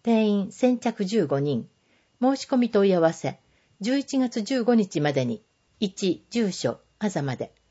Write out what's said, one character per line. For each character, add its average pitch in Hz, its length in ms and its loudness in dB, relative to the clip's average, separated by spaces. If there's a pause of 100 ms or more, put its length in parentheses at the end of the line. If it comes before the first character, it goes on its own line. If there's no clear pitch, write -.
定 220 240 2
員、 202 240 -2
先 247 260 2
着 220 260 -4
十 185 220 0
五 139 140 0
人。 143 280 -2 (520)
申 269 160 2
し - 100 -14
込 262 120 0
み 240 120 2
問 202 180 4
い 190 60 4
合 175 60 2
わ 165 120 4
せ。 - 280 -8 (400)
十 254 180 0
一 269 200 -4
月 240 240 -2
十 247 200 -2
五 233 140 4
日 196 240 0
ま 147 120 2
で 131 120 0
に。 117 180 -6 (380)
一、 190 500 -2
住 220 220 0
所、 - 260 -4 (220)
あ 208 80 -2
ざ 160 140 -4
ま 135 120 -4
で。 - 180 -10 (180)